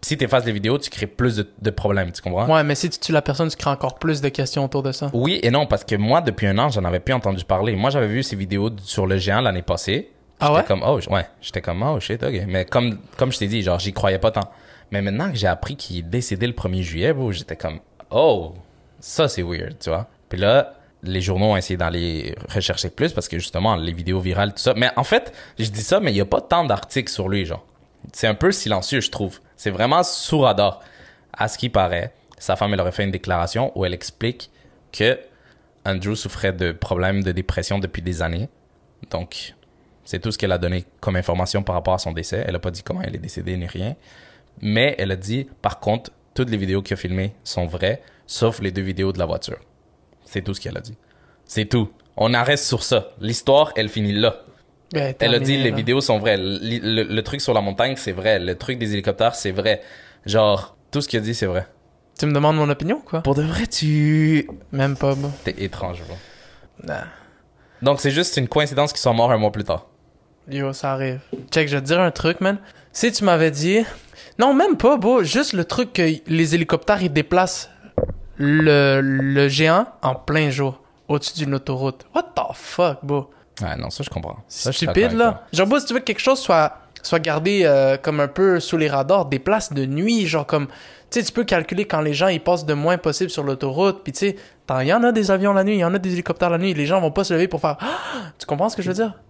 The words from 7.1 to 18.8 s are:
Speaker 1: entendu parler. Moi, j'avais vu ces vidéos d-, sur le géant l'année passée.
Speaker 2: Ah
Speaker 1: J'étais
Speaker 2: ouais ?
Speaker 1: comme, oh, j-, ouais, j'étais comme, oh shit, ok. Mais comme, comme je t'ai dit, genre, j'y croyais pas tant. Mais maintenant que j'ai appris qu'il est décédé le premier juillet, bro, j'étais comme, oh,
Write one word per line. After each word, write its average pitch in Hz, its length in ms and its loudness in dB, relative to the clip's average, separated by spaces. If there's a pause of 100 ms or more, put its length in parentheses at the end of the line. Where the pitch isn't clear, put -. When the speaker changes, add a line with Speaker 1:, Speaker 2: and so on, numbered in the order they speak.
Speaker 1:
entendu 98 300 -2
parler. 98 320 2
Moi, 110 160 2
j'avais 135 160 2
vu 117 160 0
ces - 120 -4
vidéos 98 360 0
d-, 101 120 -12
sur 95 220 0
le 95 140 2
géant 98 220 0
l'année 95 200 0
passée. 101 480 -2 (300)
Speaker 2:
Ah 151 80 2
Speaker 1:
J'étais 147 100 6
Speaker 2:
ouais ? 190 80 4
Speaker 1:
comme, - 180 -2
oh, 131 160 2
j-, - 100 -8
ouais, 92 180 0 (120)
j'étais - 220 -8
comme, 87 220 -4
oh 147 160 -2
shit, 113 240 -6
ok. 135 100 -2 (140)
Mais 92 180 -2
comme, 120 320 0 (180)
comme 131 160 0
je 123 60 -6
t'ai 107 80 -2
dit, 107 160 -2
genre, 90 160 2
j'y 92 160 -4
croyais 95 240 0
pas 110 140 2
tant. 101 180 -4 (400)
Mais 101 140 -2
maintenant 110 260 -2
que 135 80 -4
j'ai 101 80 -2
appris 90 300 -2
qu'il 90 240 -8
est - 20 -8
décédé 101 460 -4
le 120 60 -4
premier 92 280 -4
juillet, 87 320 -2
bro, 131 180 -2
j'étais 80 240 -8
comme, 80 240 -8 (300)
oh, 107 460 2 (440)